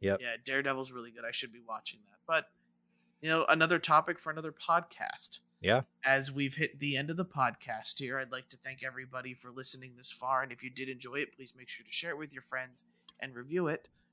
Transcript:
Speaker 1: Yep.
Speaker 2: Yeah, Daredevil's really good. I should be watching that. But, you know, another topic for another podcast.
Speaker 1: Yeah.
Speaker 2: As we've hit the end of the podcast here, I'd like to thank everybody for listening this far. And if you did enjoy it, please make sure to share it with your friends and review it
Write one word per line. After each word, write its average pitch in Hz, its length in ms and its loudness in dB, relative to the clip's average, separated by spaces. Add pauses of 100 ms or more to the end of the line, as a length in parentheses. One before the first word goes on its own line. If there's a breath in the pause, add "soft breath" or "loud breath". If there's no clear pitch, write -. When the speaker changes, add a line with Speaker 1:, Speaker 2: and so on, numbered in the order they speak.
Speaker 1:
Yep. 98 200 2
Speaker 2:
Yeah, 120 220 -4
Daredevil's 135 480 0
really 120 200 -12
good. 117 120 -16
I 117 80 -6
should 120 220 -4
be 120 80 -20
watching 110 460 -10
that. 101 100 -20 (100)
But, - 240 2 (680)
you 156 80 0
know, 160 180 6
another 160 320 8
topic 165 400 6
for 165 100 -8
another 156 220 -6
podcast. - 880 0 (220)
Speaker 1:
Yeah. 117 220 6 (200)
Speaker 2:
As 135 260 6
we've 139 280 0
hit 139 220 -2
the 143 180 0
end 147 120 -2
of 165 60 -2
the 180 80 0
podcast 120 760 0
here, 135 200 -4
I'd 131 140 -8
like 127 160 -10
to 127 80 -14
thank 131 260 -12
everybody 127 500 -8
for 123 160 -16
listening 131 460 -8
this 123 160 -10
far. 131 320 0
And 131 80 -8
if 120 100 -14
you 127 80 -8
did 131 200 -8
enjoy 127 300 -8
it, - 140 -4
please 131 220 -18
make 127 140 -18
sure - 160 -14
to - 60 -20
share 170 200 -4
it 143 60 -6
with 151 160 -10
your 131 80 -12
friends 127 420 -8 (380 soft breath)
and 135 120 -8
review 147 360 -2
it - 180 -2 (260)